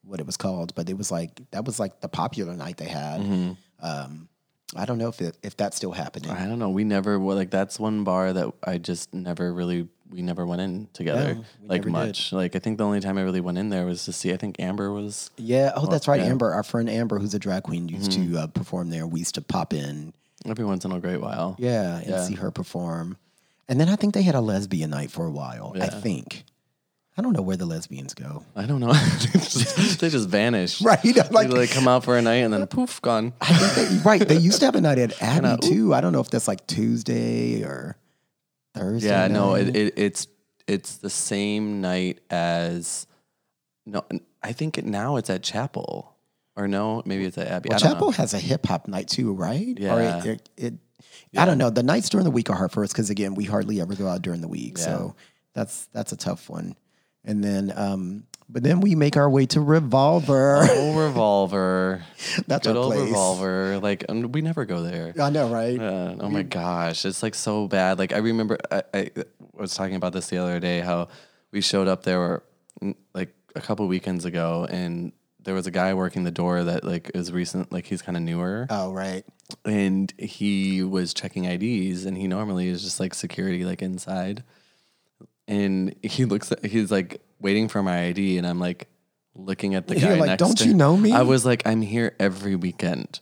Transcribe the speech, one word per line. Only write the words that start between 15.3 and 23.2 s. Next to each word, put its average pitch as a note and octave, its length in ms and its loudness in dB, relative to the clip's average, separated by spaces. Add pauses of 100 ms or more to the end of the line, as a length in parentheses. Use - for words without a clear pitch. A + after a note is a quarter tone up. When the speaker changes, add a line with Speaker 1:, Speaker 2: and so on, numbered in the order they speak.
Speaker 1:
Yeah. B2+ 400 2
Oh, C3+ 60 0
Speaker 2:
Well, E3 80 0
Speaker 1:
that's D3+ 180 0
right. C#3+ 120 4
Speaker 2:
yeah. - 80 0
Speaker 1:
Amber, A#2 240 2
our G#2 100 0
friend A#2 260 -2
Amber, A2 300 -2
who's G2+ 160 -4
a G#2 40 -2
drag F#2 260 -4
queen, E2+ 240 -6
used F#2+ 240 -4
Speaker 2:
Mm-hmm. F2+ 200 0
Speaker 1:
to, E2 80 -2
uh, D#2 80 -4
perform F2 420 -6
there. E2 160 -4
We E2 140 -4
used - 160 -6
to D#2 60 -8
pop E2+ 320 -4
in. D2 380 -8 (340)
Speaker 2:
Every A2 180 -6
once F#2+ 200 -4
in F#2+ 80 -4
a F2+ 80 -4
great F2+ 220 -4
while. F#2 360 -4
Speaker 1:
Yeah, A2 400 -2
and E2 100 -10
Speaker 2:
Yeah. F#2 160 -2
Speaker 1:
see F2+ 100 -4
her F#2 160 -4
perform. F2 680 -8 (520)